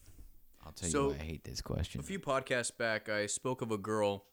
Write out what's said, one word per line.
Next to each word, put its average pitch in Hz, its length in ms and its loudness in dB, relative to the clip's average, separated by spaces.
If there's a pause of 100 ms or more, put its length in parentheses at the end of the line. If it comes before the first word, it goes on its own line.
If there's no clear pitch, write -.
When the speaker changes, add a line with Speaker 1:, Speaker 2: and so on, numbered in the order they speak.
(640)
Speaker 1:
I'll 80 80 -14
tell 87 160 -2
Speaker 2:
So, 143 140 4
Speaker 1:
you 143 120 4
why 143 60 -6
I - 20 -4
hate 80 220 -6
this 123 160 -6
question. - 400 -2
Speaker 2:
a - 20 -6
few 190 160 -4
podcasts 131 560 0
back, 110 320 0
I 104 200 2
spoke - 340 0
of 113 100 0
a 107 60 2
girl 101 560 2